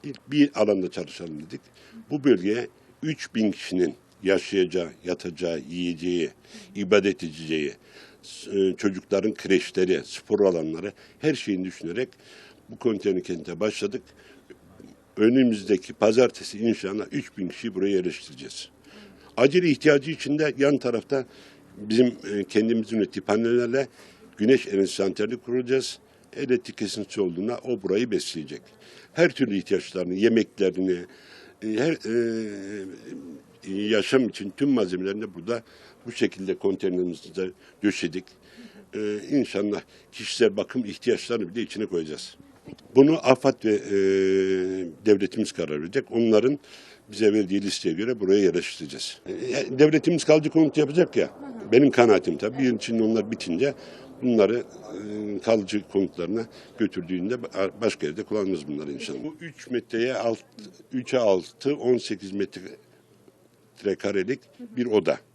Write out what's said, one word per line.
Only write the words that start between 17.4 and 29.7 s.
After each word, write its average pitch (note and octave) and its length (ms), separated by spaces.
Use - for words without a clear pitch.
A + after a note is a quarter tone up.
kişiyi G2 280
buraya G2 200
yerleştireceğiz. F2+ 720
Acil C#3 260
ihtiyacı D3 480
için D3 280
de D3+ 180
yan C#3+ 200
tarafta B2 480
bizim, A2 300
e, G2+ 360
kendimizin A2+ 540
ürettiği G2+ 260
panellerle A#2+ 640
güneş B2 300
enerji G2 260
santrali G#2 440
kuracağız. B2 640
Elektrik B2 420
kesintisi G#2 440
olduğunda F#2+ 420
o A#2+ 180
burayı G#2 300
besleyecek. D#2 500
Her E3+ 180
türlü A2 260
ihtiyaçlarını, F2+ 560